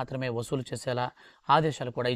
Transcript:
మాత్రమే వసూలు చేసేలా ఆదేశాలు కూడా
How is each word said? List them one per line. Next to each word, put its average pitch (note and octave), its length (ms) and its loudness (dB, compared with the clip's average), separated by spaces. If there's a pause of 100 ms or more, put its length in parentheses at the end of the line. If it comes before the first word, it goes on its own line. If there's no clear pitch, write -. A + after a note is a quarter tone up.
మాత్రమే C3 300 -4 (100)
వసూలు B2+ 320 -2
చేసేలా B2 340 -2 (500)
ఆదేశాలు C#3+ 440 2
కూడా B2 160 0